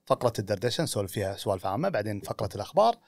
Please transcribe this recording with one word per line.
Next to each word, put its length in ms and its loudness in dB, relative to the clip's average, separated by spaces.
فقرة 340 2
الدردشة 440 0
نسولف 280 -2
فيها 260 -2
سوالف 280 -2
عامة، 240 -2
بعدين 320 -2
فقرة 340 -4
الأخبار، 420 4